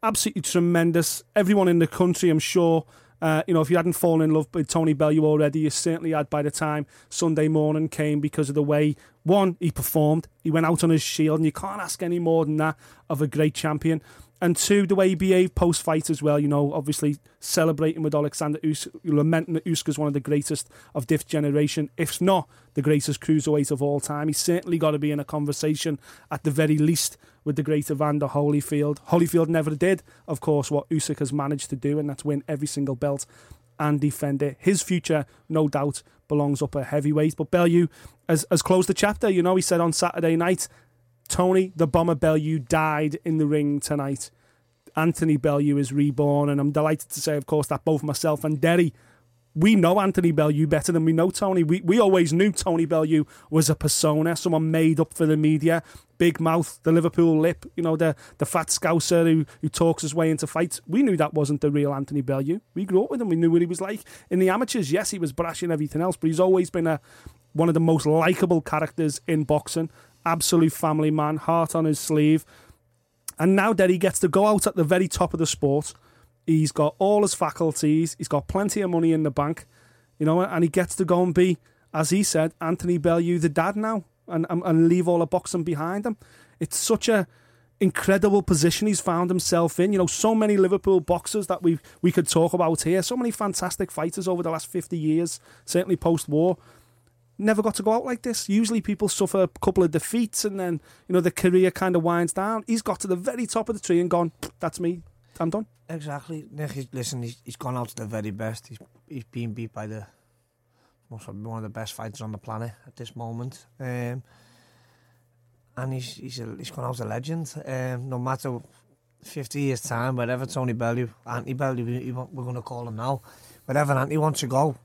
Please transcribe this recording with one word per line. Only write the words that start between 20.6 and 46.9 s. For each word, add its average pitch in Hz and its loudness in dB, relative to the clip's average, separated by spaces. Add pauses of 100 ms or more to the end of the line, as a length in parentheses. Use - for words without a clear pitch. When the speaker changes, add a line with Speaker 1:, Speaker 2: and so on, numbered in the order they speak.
Speaker 1:
of 135 -6
this 156 0
generation, 147 0
if - -4
not 180 2 (260)
the 147 -2
greatest 147 0
cruiserweight 151 0
of 139 -2
all 143 -2
time. 147 -6
He's 156 -2
certainly 175 -2
gotta 151 0
be 147 -2
in 147 -4
a 143 -8
conversation, 151 -4 (280)
at - -8
the 156 0
very 151 2
least, 151 0 (280)
with 151 -2
the 151 -4
great 147 -2
Evander 147 0
Holyfield. 147 0 (120)
Holyfield 170 2
never 156 0
did, 175 0 (240)
of 151 -6
course, 147 0
what 143 -2
Usyk 156 -2
has 131 -4
managed 143 -4
to 143 -6
do, 143 -2
and 147 -4
that's 135 -12
win 143 -2
every 147 -4
single 139 -4
belt 139 -4 (520)
and 147 0
defend 139 -2
it. 139 -4
His 190 2
future, 160 0 (240)
no 156 2
doubt, 143 -2 (240)
belongs 143 0
up 143 -6
a 139 -2
heavyweight. 147 0
But 156 -4
Bellew 175 4 (420)
has, 160 2
has 170 4
closed 185 2
the 190 2
chapter. 208 0
You 180 2
know, 180 2
he 185 2
said 170 0
on 170 2
Saturday 165 0
night, 175 0 (600)
"Tony, 185 2
the 165 2
Bomber 170 2
Bellew 156 0
died 156 0
in 160 0
the 156 2
ring 147 0
tonight. 139 -6 (640)
Anthony 160 2
Bellew 143 2
is 131 -2
reborn." 143 2
And 143 0
I'm 143 0
delighted 151 0